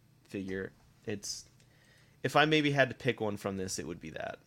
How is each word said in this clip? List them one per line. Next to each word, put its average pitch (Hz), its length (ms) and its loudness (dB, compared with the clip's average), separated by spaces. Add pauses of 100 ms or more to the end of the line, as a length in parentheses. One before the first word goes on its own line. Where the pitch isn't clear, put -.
(280)
figure. 95 440 -6 (320)
It's, - 400 -8 (800)
if 139 140 0
I 151 100 8
maybe 151 240 4
had 135 180 4
to 120 60 -8
pick - 260 -2
one 104 160 -2
from 98 220 -4
this, 95 200 -6
it 73 80 -6
would 85 140 -8
be 80 100 -12
that. - 360 -8